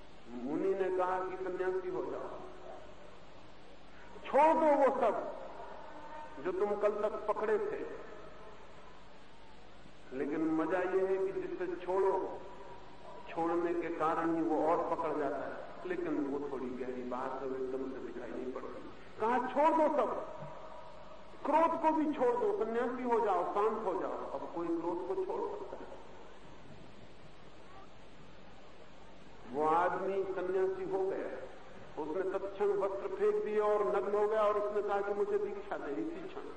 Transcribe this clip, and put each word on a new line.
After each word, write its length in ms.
मुनि 300
ने 240
कहा 220
कि 180
सन्यासी 520
हो 220
जाओ, 280
छोड़ 280
दो 360
वो 120
सब 340
जो 80
तुम 240
कल 160
तक 360
पकड़े 320
थे। 440
लेकिन 340
मजा 280
ये 280
है 200
कि 140
जिससे 440
छोड़ो, 540
छोड़ने 440
के 140
कारण 480
ही 60
वो 260
और 280
पकड़ 220
जाता 200
है। 520
लेकिन 280
वो 320
थोड़ी 200
गहरी 340
बात 380
है, 60
वो 80
एकदम 360
से 60
दिखाई 320
नहीं 240
पड़ती। 380
कहा, 160
"छोड़ 440
दो 160
सब, 300
क्रोध 360
को 100
भी 220
छोड़ 220
दो, 300
सन्यासी 380
हो 220
जाओ, 280
शांत 320
हो 160
जाओ, 300
अब 240
कोई 120
क्रोध 400
को 180
छोड़ 340
सकता 180
है।" 260
वो 140
आदमी 560
सन्यासी 680
हो 140
गया, 480
उसने 280
तत्क्षण 340
वस्त्र 420
फेंक 360
दिए 160
और 360
नग्न 220
हो 100
गया 140
और 180
उसने 300
कहा 120
कि 120
"मुझे 240
दीक्षा 400
दे 140
इसी 360
क्षण।" 140